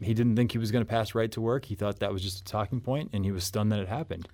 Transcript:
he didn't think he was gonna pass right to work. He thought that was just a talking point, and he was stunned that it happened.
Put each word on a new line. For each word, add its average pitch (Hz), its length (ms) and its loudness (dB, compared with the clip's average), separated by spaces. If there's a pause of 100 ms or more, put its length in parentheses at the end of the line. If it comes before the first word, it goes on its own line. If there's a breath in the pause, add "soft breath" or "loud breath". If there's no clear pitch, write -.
he 113 120 2
didn't 117 220 6
think 120 160 4
he 117 60 0
was 113 120 0
gonna 117 140 2
pass 113 320 0
right 113 160 2
to - 80 -6
work. 117 240 0
He 101 120 -6
thought 101 240 -2
that 104 120 0
was 95 100 -4
just 95 200 -6
a - 20 -14
talking 107 380 -2
point, 143 320 -2
and 101 100 0
he 98 80 2
was 92 140 -2
stunned 107 260 2
that 104 80 2
it 95 80 -4
happened. 110 460 -6